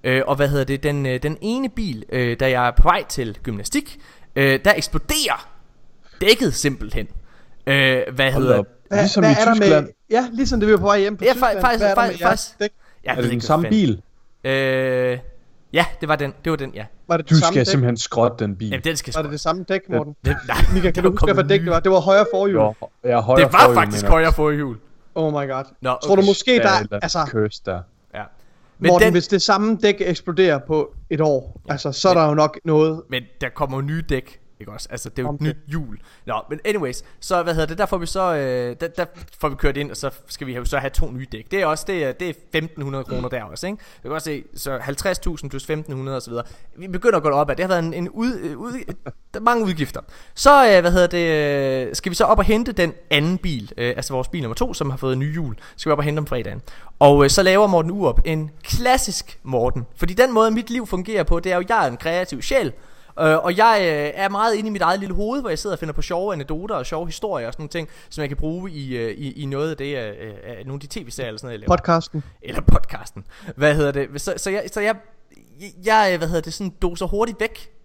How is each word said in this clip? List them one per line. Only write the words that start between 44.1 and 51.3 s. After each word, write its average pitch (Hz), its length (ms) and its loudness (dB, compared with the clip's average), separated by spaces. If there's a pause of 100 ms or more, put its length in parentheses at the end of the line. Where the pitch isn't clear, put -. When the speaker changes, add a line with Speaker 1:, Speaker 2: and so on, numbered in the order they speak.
Speaker 1:
godt 156 120 -6
se, 147 200 -8 (120)
så 131 220 -8
halvtreds 143 420 -4
tusind 151 300 -6
plus 135 160 -10
femten 156 280 -8
hundrede 131 240 -8
og 123 40 -8
så - 80 -18
videre. 117 160 -8 (320)
Vi 185 100 -16
begynder 185 300 2
at 147 60 0
gå 156 60 4
op 143 200 2
ad. 131 60 0
Det 175 80 -2
har 185 40 -2
været 180 160 0
en, 165 100 -4
en 175 160 -6
ud-, 233 300 -4
øh, 147 180 -8
ud-, 240 260 -10 (500)
der - 60 -8
er 208 40 -10
mange 233 220 2
udgifter. 160 360 -4 (340)
Så, 277 400 8
øh, 180 60 8
hvad 175 100 2
hedder 180 160 6
det, 147 800 0